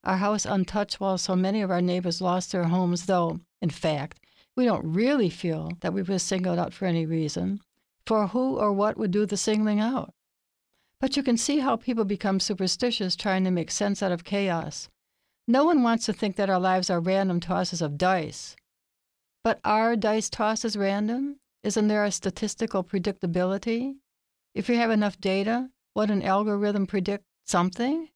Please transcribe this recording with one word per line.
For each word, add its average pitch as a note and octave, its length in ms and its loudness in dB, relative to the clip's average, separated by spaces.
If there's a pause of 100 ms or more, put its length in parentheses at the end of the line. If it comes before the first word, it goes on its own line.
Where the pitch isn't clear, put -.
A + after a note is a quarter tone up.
Our F#3+ 140 0
house G3+ 280 0
untouched G3+ 540 -2
while F#3+ 180 0
so F#3 180 -2
many G3 260 2
of F#3+ 100 -2
our F3+ 100 2
neighbors F3+ 400 0
lost F3+ 300 0
their F3 140 0
homes, F3 400 2
though, E3+ 340 0 (220)
in E3+ 80 0
fact, D3+ 500 -4 (360)
we B3+ 100 2
don't E3 280 0
really A#3 360 2
feel D#3+ 500 -4
that F3+ 140 -4
we G3 80 -2
were F#3 180 -2
singled F3+ 400 -2
out F3 140 -4
for - 120 -6
any E3 200 0
reason. E3 560 -2 (440)
For G#3+ 220 2
who B3+ 300 0
or G#3 160 2
what G#3 240 0
would G#3 140 0
do G#3 140 2
the G3+ 120 -4
singling G#3+ 420 0
out? B3 340 -2 (880)
But C4+ 160 -2
you C#4 80 0
can A#3+ 140 2
see D4 220 0
how B3+ 180 0
people A3+ 260 -2
become G3 360 0
superstitious G3 760 -2
trying F#3+ 300 0
to F#3 60 0
make E3+ 200 -2
sense G3+ 320 -2
out F#3 80 0
of F3 140 -4
chaos. F3 640 -4 (580)
No C4 160 6
one D#4 200 6
wants A#3 220 2
to G#3+ 80 0
think G3+ 220 -2
that G3 140 0
our F#3 100 4
lives F#3 300 2
are F3 100 2
random F#3 400 2
tosses F3 420 -2
of D3 160 -2
dice. F3 580 0 (880)
But - 200 2
are A3 320 2
dice G#3+ 340 0
tosses A3 460 -2
random? G#3+ 640 -2 (240)
Isn't G#3 240 2
there G#3+ 160 4
a G3+ 80 2
statistical G3+ 720 -4
predictability? G3 1120 -2 (560)
If G#3 140 -4
you A#3+ 80 2
have A#3 160 2
enough G#3 280 2
data, G#3+ 520 0 (240)
would G#3 160 2
an G3 100 2
algorithm G3+ 640 2
predict G3 400 -2 (200)
something? A#3+ 720 0